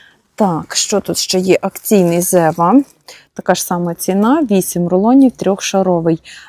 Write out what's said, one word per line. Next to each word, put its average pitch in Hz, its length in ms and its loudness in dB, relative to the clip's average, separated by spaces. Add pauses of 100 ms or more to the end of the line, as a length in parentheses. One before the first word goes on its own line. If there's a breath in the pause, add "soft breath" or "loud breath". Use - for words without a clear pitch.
(340 soft breath)
Так, 180 420 -4
що - 240 -2
тут - 180 -6
ще - 200 -2
є? 185 220 2
Акційний 175 600 0
Зева. 175 600 2 (520 loud breath)
Така - 200 -2
ж - 100 -8
сама 175 300 -4
ціна, 233 560 0
вісім 180 380 -2
рулонів, 233 440 4
трьохшаровий. 180 920 -2 (260 loud breath)